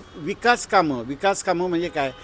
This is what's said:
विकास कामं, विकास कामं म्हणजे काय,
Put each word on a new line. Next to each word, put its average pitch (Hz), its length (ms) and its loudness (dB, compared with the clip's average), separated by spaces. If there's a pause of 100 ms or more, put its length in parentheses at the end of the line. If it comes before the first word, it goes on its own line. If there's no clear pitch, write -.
(160)
विकास 202 520 0
कामं, 151 360 2
विकास 143 400 -2
कामं 180 260 0
म्हणजे 170 180 0
काय, 139 240 -2 (120)